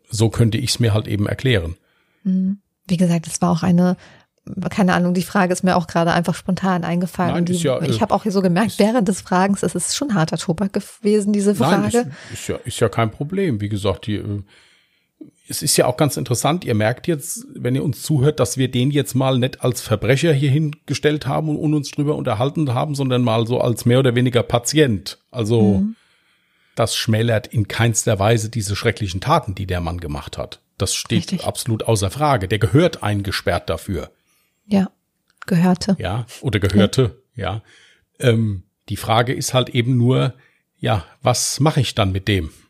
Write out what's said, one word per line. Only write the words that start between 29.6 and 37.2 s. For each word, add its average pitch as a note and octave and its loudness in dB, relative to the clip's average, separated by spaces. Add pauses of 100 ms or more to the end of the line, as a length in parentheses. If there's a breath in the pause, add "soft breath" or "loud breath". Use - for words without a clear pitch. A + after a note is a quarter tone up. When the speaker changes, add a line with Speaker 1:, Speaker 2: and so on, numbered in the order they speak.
Speaker 1:
der F2+ -4
Mann E2+ -4
gemacht D2 -10
hat. - -10 (180)
Das G2 -2
steht - -2
Speaker 2:
Richtig. F3+ -4
Speaker 1:
absolut A2 -4
außer G2 0
Frage. C3+ 0
Der G#2 -2
gehört C#3 2
eingesperrt G2 -2
dafür. E2+ -6 (560)
Speaker 2:
Ja, G3 2 (560)
gehörte. F3+ 2
Speaker 1:
Ja, G2+ -4 (140)
oder G#2+ 0
gehörte, G2+ 2 (120)